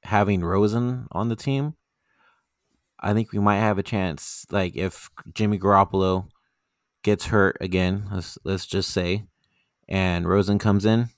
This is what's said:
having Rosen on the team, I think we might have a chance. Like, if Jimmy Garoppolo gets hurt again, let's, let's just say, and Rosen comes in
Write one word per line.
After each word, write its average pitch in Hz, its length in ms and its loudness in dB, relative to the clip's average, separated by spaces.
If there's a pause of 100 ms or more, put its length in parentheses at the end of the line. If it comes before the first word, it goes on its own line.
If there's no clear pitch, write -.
having 101 400 2
Rosen 110 680 0
on 110 180 -4
the 113 60 -2
team, 139 400 -4 (1200)
I 104 140 -2
think 110 180 0
we 101 80 -2
might 101 200 4
have 107 180 2
a 98 60 -2
chance. 92 680 -4
Like, 92 240 -2
if - 340 -6 (240)
Jimmy 104 260 0
Garoppolo 95 720 2 (760)
gets 104 240 0
hurt 101 340 2
again, 92 500 0
let's, 95 320 -8
let's - 220 -4
just 98 260 -2
say, 92 340 -2 (600)
and 90 400 0
Rosen 98 320 2
comes 101 260 2
in 113 320 2